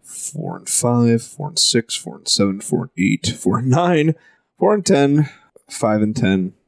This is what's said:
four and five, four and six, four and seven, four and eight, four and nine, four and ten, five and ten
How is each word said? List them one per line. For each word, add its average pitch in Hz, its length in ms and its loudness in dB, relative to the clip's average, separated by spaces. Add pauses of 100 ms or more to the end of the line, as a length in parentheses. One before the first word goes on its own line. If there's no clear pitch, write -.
four - 540 -12
and 92 120 -16
five, 120 540 2
four - 260 -12
and - 100 -6
six, - 360 0
four - 220 -12
and - 120 -16
seven, 101 320 0
four - 220 -4
and - 160 -10
eight, 101 300 0
four 110 300 -2
and 127 120 -2
nine, 160 440 2 (440)
four 202 160 2
and 196 100 -4
ten, 143 440 4 (400)
five 107 340 0
and 107 140 -2
ten 95 380 0 (140)